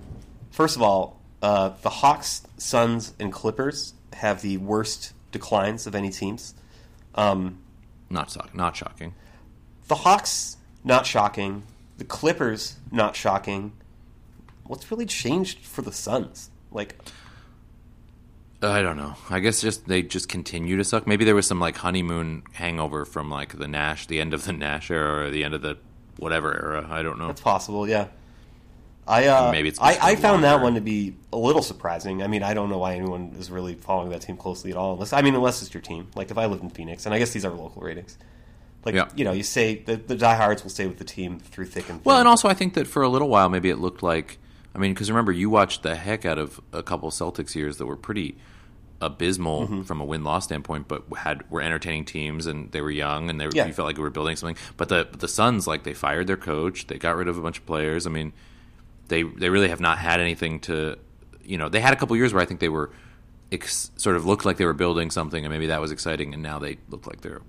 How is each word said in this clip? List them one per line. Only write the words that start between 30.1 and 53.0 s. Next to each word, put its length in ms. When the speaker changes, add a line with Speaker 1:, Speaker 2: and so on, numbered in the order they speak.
Speaker 2:
been 60
Speaker 1:
found 220
that 100
Speaker 2:
longer. 100
Speaker 1:
one 120
to 60
be 340
a 60
little 240
surprising. 600
I 40
mean, 160
I 120
don't 140
know 100
why 160
anyone 440
is 120
really 240
following 340
that 120
team 160
closely 340
at 60
all. 160
Unless, 200
I 80
mean, 140
unless 260
it's 120
your 80
team. 340
Like, 160
if 60
I 100
lived 160
in 80
Phoenix, 340
and 80
I 60
guess 120
these 140
are 60
local 320
ratings. 340
Like, 120
Speaker 2:
Yeah. 200
Speaker 1:
you 80
know, 100
you 100
say, 400
the, 140
the 180
diehards 480
will 80
stay 160
with 100
the 80
team 340
through 280
thick 220
and 100
thin. 40
Speaker 2:
Well, 160
and 80
also 220
I 60
think 180
that 140
for 160
a 40
little 220
while, 200
maybe 200
it 80
looked 260
like, 360
I 40
mean, 140
'cause 160
remember, 220
you 180
watched 340
the 120
heck 300
out 120
of 220
a 100
couple 260
Celtics 460
years 220
that 80
were 100
pretty 400
abysmal 640
Speaker 1:
Mm-hmm. 200
Speaker 2:
from 180
a 40
win-loss 380
standpoint, 440
but 160
had, 320
were 120
entertaining 440
teams, 400
and 280
they 80
were 100
young, 380